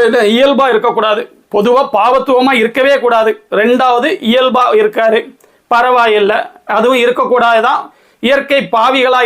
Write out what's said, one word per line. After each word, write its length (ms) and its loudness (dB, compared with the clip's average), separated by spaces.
இது 140 0
இயல்பா 380 2
இருக்கக்கூடாது. 500 -2
பொதுவா 280 0
பாவத்துவமா 540 0
இருக்கவே 320 0
கூடாது. 260 2
ரெண்டாவது 480 0
இயல்பா 340 0
இருக்காரு, 400 0
பரவாயில்ல, 580 2
அதுவும் 280 0
இருக்கக்கூடாது 640 0
தான். 120 -2
இயற்கை 380 0
பாவிகளா 500 0